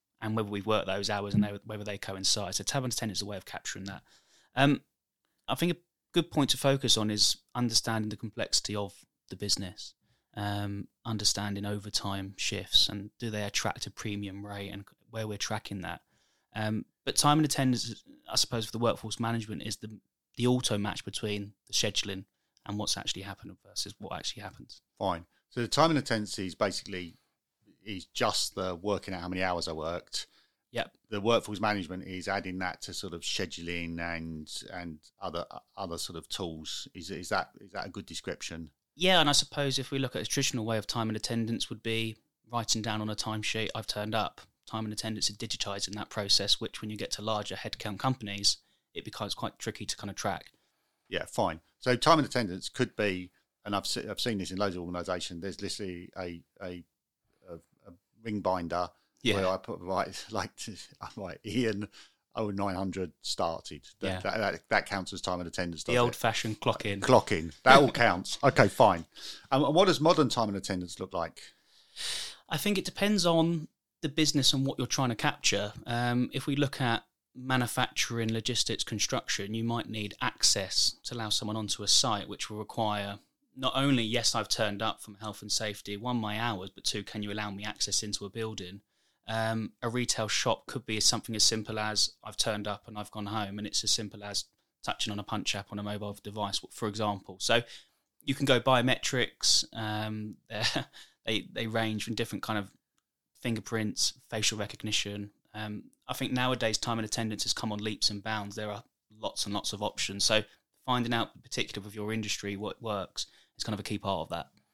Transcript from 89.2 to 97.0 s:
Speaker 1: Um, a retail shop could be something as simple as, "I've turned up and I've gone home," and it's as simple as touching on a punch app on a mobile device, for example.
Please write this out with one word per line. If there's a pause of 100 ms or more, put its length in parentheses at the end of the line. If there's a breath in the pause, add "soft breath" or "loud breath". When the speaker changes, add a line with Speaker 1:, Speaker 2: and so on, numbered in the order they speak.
Speaker 1:
Um, (100)
a
retail
shop
could
be
something
as
simple
as, (120)
"I've
turned
up
and
I've
gone
home,"
and
it's
as
simple
as (380)
touching
on
a
punch
app
on
a
mobile
device, (100)
for
example.